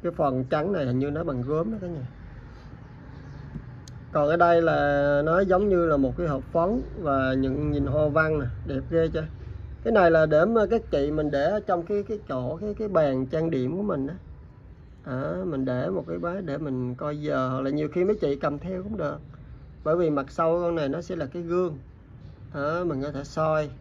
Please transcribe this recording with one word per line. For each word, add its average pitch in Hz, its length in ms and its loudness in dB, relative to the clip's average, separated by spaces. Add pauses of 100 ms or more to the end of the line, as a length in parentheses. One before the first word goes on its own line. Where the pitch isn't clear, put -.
Cái 170 100 -2
phần 131 320 2
trắng 156 280 0
này 156 140 0
hình 123 120 2
như 139 120 0
nó 156 140 -2
bằng 135 180 -2
gốm 156 300 0
đó 220 80 -6
cả 185 60 -8
nhà. 151 200 -6 (2000)
Còn 147 160 4
ở 160 80 4
đây 170 260 8
là 143 640 4
nó 165 160 4
giống 196 280 4
như 175 180 4
là 156 100 4
một 131 200 2
cái 175 100 -2
hộp 139 160 -2
phấn 180 400 0 (180)
và 135 340 2
những 135 360 0
nhìn 143 160 0
hoa 151 220 2
văn 156 300 2
nè, 135 80 -2 (200)
đẹp 135 140 -2 (100)
ghê 165 180 4
chưa? 160 160 -2 (600)
Cái 226 80 2
này 185 180 8
là 160 160 6
để 156 180 6
mà 214 220 4
các 214 240 2
chị 147 200 2
mình 151 200 0
để 139 140 0
ở 202 160 2
trong 185 220 0
cái, 202 200 -2
cái 208 160 -6 (100)
chỗ, 127 280 -4
cái, 208 180 -6
cái 214 140 -6
bàn 143 380 2
trang 160 240 0
điểm 135 260 0
của 196 60 -4
mình 156 240 -2
đó. 156 80 -6 (920)
Đó, 147 380 -4
mình 143 200 -2
để 131 260 -2
một 175 180 -4
cái 170 100 -4
bát 175 260 -4
để 139 140 -4
mình 127 360 -4
coi 147 260 -6
giờ, 139 280 0
hoặc 131 120 -2
là 135 100 -2
nhiều 151 220 0
khi 180 120 2
mấy 208 100 2
chị 143 220 0
cầm 143 220 -2
theo 185 240 -8
cũng 208 140 -8
được. 147 240 -4 (640)
Bởi 156 120 2
vì 170 140 2
mặt 139 200 -2
sau 165 300 2
con 170 140 0
này 151 140 0
nó 151 120 -2
sẽ 175 160 -8
là 147 100 -4
cái 175 160 -8
gương. 170 360 0 (760)
Đó, 151 300 -2
mình 143 180 -2
có 143 100 -4
thể 139 120 -6
soi. 156 460 0 (100)